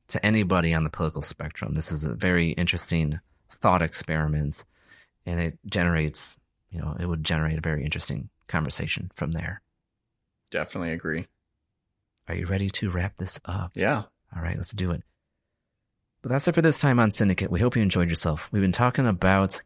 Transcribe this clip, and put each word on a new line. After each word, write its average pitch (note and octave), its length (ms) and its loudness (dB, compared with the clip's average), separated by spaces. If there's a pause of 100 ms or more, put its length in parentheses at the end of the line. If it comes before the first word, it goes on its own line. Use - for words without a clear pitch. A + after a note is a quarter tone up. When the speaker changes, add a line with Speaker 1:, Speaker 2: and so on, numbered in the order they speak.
Speaker 1:
to - 180 -2
anybody F#2 480 4
on D#2+ 100 2
the D#2 60 -4
political D#2 320 -4
spectrum, - 520 -6
this D#2 180 -2
is D#2 120 -4
a C2+ 100 -4
very F2 360 2
interesting E2+ 680 0 (300)
thought F2+ 320 2
experiment, D2+ 840 -2 (600)
and F2 160 -2
it E2 240 -4
generates, E2+ 720 0 (340)
you E2+ 100 -8
know, D2+ 200 -6
it F2 60 -2
would D#2+ 180 -2
generate D#2+ 320 0
a D#2 60 -6
very D2+ 220 -2
interesting D2+ 440 -4 (200)
conversation - 680 -4
from D2+ 160 -6
there. E2 320 -6 (880)
Speaker 2:
Definitely E2 420 -4
agree. E2 340 -4 (1000)
Speaker 1:
Are E2+ 60 -6
you F2 120 -4
ready G2 240 -2
to F#2+ 200 -4
wrap F2+ 260 -4
this - 280 -8
up? F#2 300 -8
Speaker 2:
Yeah. G#2+ 300 0 (320)
Speaker 1:
All E2+ 60 -6
right, E2+ 140 -4
let's - 160 -6
do F2+ 180 -4
it. E2+ 120 -4 (1160)
But A2 100 -6
that's C#3 180 2
it E3 60 2
for E3+ 80 6
this D#3 160 6
time C3 200 4
on A2 120 6
Syndicate. F#2+ 400 2
We F2 100 2
hope A#2+ 160 4
you A2+ 60 4
enjoyed F2 280 4
yourself. D#2+ 420 0
We've G#2 100 2
been F#2+ 100 4
talking B2 340 2
about F#2+ 600 4